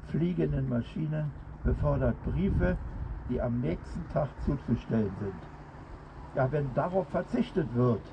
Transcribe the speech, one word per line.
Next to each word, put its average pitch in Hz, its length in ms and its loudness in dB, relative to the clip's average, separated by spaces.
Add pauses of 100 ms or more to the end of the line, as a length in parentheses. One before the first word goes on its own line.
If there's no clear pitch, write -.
fliegenden 151 640 2
Maschinen 151 560 -2 (400)
befördert 131 580 4
Briefe, 175 540 2 (500)
die 127 140 0
am 120 180 0
nächsten 165 540 -4
Tag 147 160 0 (160)
zuzustellen 113 720 0
sind." 98 240 -4 (920)
Ja, 131 160 4
wenn 143 220 0
darauf 175 360 2
verzichtet 180 680 2
wird, 120 260 6 (120)